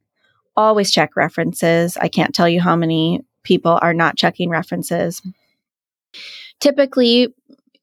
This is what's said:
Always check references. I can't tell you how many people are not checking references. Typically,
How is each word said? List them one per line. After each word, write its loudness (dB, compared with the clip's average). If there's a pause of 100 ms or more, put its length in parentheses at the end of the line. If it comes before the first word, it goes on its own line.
(560)
Always 2
check 0
references. -2
I -2
can't -2
tell 2
you 2
how 2
many -2 (220)
people 2
are 2
not 0
checking -2
references. -6 (1400)
Typically, 2 (560)